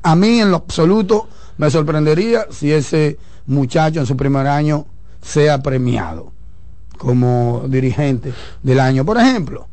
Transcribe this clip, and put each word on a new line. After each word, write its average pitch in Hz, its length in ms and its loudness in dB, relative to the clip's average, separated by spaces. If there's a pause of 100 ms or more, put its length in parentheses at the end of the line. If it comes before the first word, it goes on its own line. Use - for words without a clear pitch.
A 165 120 4
mí 226 260 4
en 202 100 4
lo 170 60 2
absoluto 208 680 0 (300)
me 151 140 2
sorprendería 160 800 2
si 147 200 -2
ese 151 460 0 (300)
muchacho 156 540 2
en 131 40 0
su 135 100 0
primer 139 320 0
año 147 380 0 (360)
sea 147 420 2
premiado 123 680 -2 (640)
como 123 720 0
dirigente 131 680 0 (280)
del 131 180 4
año, 135 260 2
por 214 120 0
ejemplo 233 560 0